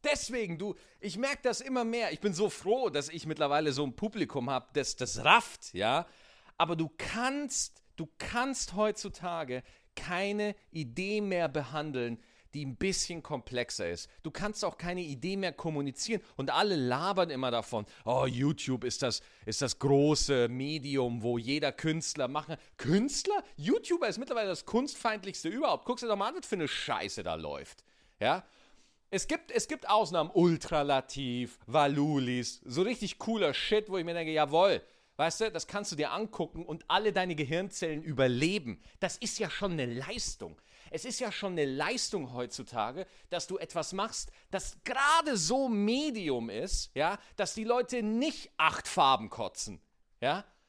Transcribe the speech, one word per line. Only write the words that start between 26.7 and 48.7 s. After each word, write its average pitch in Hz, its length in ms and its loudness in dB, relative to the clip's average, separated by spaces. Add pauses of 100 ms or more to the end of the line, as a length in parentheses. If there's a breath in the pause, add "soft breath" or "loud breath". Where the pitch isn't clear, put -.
da 82 100 -2
läuft. 73 480 -8 (380 soft breath)
Ja? 143 240 2 (680 soft breath)
Es 190 160 -2
gibt, - 240 -2
es 240 160 0
gibt - 220 -8
Ausnahmen, 202 440 2
Ultralativ, 143 1300 2
Valulis, 139 1000 2
so 131 180 -2
richtig 220 360 -2
cooler 202 340 2
Shit, 214 360 2
wo 190 100 -2
ich 165 60 -2
mir 170 100 -2
denke, 160 180 -2
"Jawohl, 156 480 6 (360 soft breath)
weißt 165 240 0
du, 220 100 2
das 160 160 -6
kannst 208 240 -6
du 156 60 -6
dir 240 160 0
angucken 180 520 -4
und - 240 -10
alle 202 240 4
deine 180 220 0
Gehirnzellen 160 680 -2
überleben." 135 760 2 (200 soft breath)
Das 180 160 -2
ist - 240 -6
ja 180 100 -2
schon 202 220 -2
eine 147 140 0
Leistung. 120 760 -8 (300 loud breath)
Es 160 140 -6
ist 247 140 -6
ja 226 140 -2
schon 196 200 -4
eine 160 120 2
Leistung 147 720 -2
heutzutage, 123 720 -4 (220 soft breath)
dass 170 200 -6
du 185 100 -6
etwas 165 340 -6
machst, 196 380 -4 (220 soft breath)
das - 320 -6
gerade 294 520 4
so 247 320 2
Medium 208 840 0
ist, 123 440 -4
ja, 165 240 0 (160 loud breath)
dass - 200 -2
die 220 100 -6
Leute 247 380 2
nicht 226 560 -2
acht 156 280 4